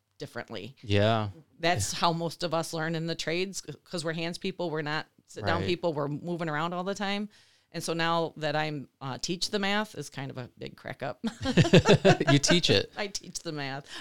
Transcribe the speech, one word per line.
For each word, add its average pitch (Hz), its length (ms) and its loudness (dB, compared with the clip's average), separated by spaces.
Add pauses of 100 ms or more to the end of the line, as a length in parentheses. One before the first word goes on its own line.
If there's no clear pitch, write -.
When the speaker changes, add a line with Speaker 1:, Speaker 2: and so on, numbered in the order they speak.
(180)
Speaker 1:
differently. 110 640 -10
Speaker 2:
Yeah. 104 460 4 (300)
Speaker 1:
That's 165 360 0
Speaker 2:
Yeah. - 60 -6
Speaker 1:
how 175 120 4
most 165 300 -4
of 165 100 -2
us 160 220 -2
learn 165 200 -2
in 160 120 -2
the 165 80 -4
trades, 180 520 -4
c-, 151 60 -10 (120)
'cause 170 200 -8
we're 165 80 -2
hands 170 240 -4
people. 180 340 -6
We're 156 120 -4
not 151 240 -4 (200)
sit 110 200 -8
down 170 140 0
Speaker 2:
Right. 196 80 -2
Speaker 1:
people. 175 260 0
We're 143 140 -2
moving 165 420 -4
around 160 240 -2
all 180 100 -4
the 196 100 -2
time. 202 360 -4 (420)
And 165 100 -6
so 165 120 -4
now 165 420 0
that 151 200 -2
I'm, 151 320 -4 (120)
uh, 131 180 -6
teach 180 320 -2
the 208 100 -2
math 208 340 0
is - 160 -10
kind 135 200 -8
of 123 60 -12
a 123 220 -10
big - 180 -12
crack - 260 -10
up. - 220 -8
<laughs> - 1040 6
Speaker 2:
<laughs> - 20 8
You 143 60 8
teach - 300 4
it. - 280 4
Speaker 1:
I 208 100 -4
teach - 320 -10
the 170 140 -8
math, 139 340 -8 (140)